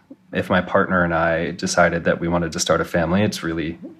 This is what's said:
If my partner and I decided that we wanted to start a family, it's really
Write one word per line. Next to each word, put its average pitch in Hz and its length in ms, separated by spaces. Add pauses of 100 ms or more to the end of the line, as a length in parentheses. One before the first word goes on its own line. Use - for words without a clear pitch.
(300)
If 92 200
my 92 100
partner 92 440
and 85 100
I 85 380
decided 85 520
that 85 160
we 85 80
wanted 85 240
to 87 80
start - 220
a - 20
family, 87 380
it's 101 200
really 82 360 (220)